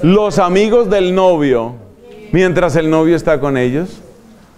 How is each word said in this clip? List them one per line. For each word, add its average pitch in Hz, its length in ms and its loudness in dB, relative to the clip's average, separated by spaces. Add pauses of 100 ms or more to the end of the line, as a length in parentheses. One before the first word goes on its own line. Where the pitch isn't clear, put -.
los 196 380 0
amigos 202 500 2
del 185 260 0
novio 143 600 0 (560)
mientras 175 460 0
el 160 120 0
novio 160 280 2
está 151 240 -2
con 139 160 -2
ellos". 131 440 -4 (580)